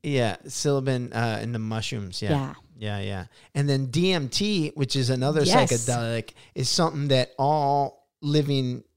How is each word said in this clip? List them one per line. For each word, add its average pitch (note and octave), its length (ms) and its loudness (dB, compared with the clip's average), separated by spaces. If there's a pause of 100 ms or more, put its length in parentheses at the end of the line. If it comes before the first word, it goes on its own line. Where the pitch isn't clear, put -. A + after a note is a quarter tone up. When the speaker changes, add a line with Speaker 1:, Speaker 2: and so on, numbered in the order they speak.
Speaker 1:
Yeah, B2+ 340 0 (100)
psilocybin, C3+ 680 0
uh, A2+ 260 0
in A2+ 120 -4
the A#2 60 -4
mushrooms, A2 640 -4
yeah. G#2 80 -2
Speaker 2:
Yeah. C#3 240 0 (240)
Speaker 1:
Yeah, G#2 220 -4
yeah. G2 240 -6 (300)
And C#3+ 140 0
then C3+ 180 2
D E3+ 280 2
M C#3+ 160 -2
T, G3 440 0
which C#3 220 -2
is B2+ 140 0
another C3+ 320 2
Speaker 2:
Yes. - 280 4
Speaker 1:
psychedelic, A#2 600 -2 (240)
is C3 160 -2
something D3+ 380 0
that C3 300 2
all C#3+ 720 0 (140)
living C#3 600 0 (120)